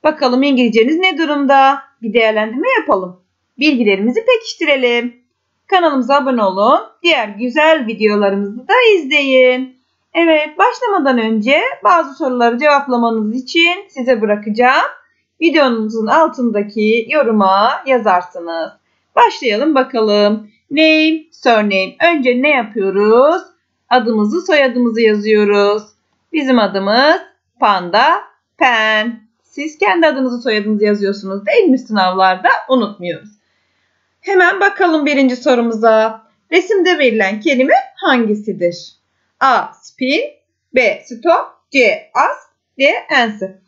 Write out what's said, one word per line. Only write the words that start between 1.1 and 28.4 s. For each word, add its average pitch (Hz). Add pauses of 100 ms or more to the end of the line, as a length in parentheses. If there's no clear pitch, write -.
durumda? 277 (200)
Bir 220
değerlendirme 220 (120)
yapalım. 196 (380)
Bilgilerimizi 240
pekiştirelim. 262 (440)
Kanalımıza 285
abone 254
olun. 202 (240)
Diğer 277
güzel 240
videolarımızı 208
da 392 (220)
izleyin. 262 (340)
Evet, 311
başlamadan 392
önce 226 (220)
bazı 330
soruları 240
cevaplamanız 240
için 339
size 247
bırakacağım. 220 (540)
Videonun 233
altındaki 226
yoruma 220
yazarsınız. 180 (440)
Başlayalım 294
bakalım. 214 (200)
Name, 311
surname. 208 (160)
Önce 254
ne 294
yapıyoruz? 233 (480)
Adımızı, 226
soyadımızı 247
yazıyoruz. 208 (500)
Bizim 262
adımız 214 (380)
Panda 202 (520)